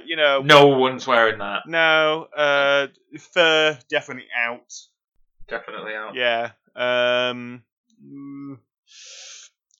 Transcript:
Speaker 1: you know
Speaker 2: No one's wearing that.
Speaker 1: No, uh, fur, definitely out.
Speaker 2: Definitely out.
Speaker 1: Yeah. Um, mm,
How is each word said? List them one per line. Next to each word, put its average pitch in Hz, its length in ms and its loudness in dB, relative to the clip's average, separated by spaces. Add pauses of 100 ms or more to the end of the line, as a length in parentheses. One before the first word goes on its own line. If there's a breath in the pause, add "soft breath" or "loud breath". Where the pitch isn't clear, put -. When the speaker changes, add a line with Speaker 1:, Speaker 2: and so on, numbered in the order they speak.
Speaker 1:
you 160 100 -8
know 139 260 2
Speaker 2:
No 143 260 8
one's 127 380 2
wearing 113 340 2
that. 101 280 -6
Speaker 1:
No, 160 680 0
uh, 143 520 0 (460)
fur, 156 440 2 (120)
definitely 143 380 -6 (100)
out. 120 340 -8 (760)
Speaker 2:
Definitely 107 440 -12
out. 107 220 -12
Speaker 1:
Yeah. 117 360 -2 (240)
Um, 123 880 -2 (380)
mm, 139 560 -18 (1200 loud breath)